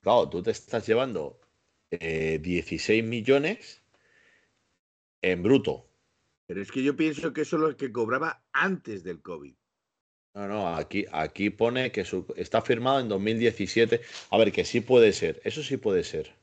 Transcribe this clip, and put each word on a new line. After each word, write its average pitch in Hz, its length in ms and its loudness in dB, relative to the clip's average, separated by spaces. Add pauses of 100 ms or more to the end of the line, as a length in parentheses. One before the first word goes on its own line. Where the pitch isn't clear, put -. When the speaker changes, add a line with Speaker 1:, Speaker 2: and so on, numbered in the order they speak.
Speaker 1:
claro, 101 280 4
tú 85 140 -6
te 113 80 -2
estás - 360 -6
llevando, 110 540 -2 (500)
eh, 80 500 -2
dieciséis 87 640 0
millones 131 800 0 (1400)
en 92 200 0
bruto. 107 440 2 (600)
Speaker 2:
Pero 92 160 -8
es 95 100 -12
que 131 100 -4
yo 143 140 0
pienso 151 360 -2
que 151 100 -4
eso 156 140 -4
es 156 60 2
lo 156 140 0
que 131 160 -6
cobraba 123 500 -4 (100)
antes 135 520 -4
del 85 180 -10
covid. 71 320 -12 (800)
Speaker 1:
No, 101 140 -8
no, 98 260 -2
aquí, 80 380 -4
aquí 80 380 -2
pone 120 420 0
que 98 120 -4
su, 90 220 -6 (100)
está 110 260 0
firmado 127 380 2
en 120 80 -4
dos 98 120 -2
mil 110 180 0
diecisiete. 113 640 2 (300)
A 104 80 4
ver, 110 120 6
que - 140 0
sí 120 160 0
puede 117 320 8
ser, 82 320 -2
eso 127 180 -4
sí 135 140 -4
puede 95 260 0
ser. - 400 -8